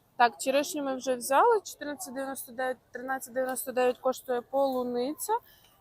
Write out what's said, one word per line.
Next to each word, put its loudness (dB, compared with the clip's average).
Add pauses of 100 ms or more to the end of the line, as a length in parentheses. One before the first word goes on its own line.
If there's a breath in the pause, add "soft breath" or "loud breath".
(180)
Так, 4
черешню 0
ми -4
вже -2
взяли, 4
чотирнадцять -10
дев'яносто -8
дев'ять, -4 (140)
тринадцять -8
дев'яносто -4
дев'ять 2
коштує -2
полуниця. 0 (480 soft breath)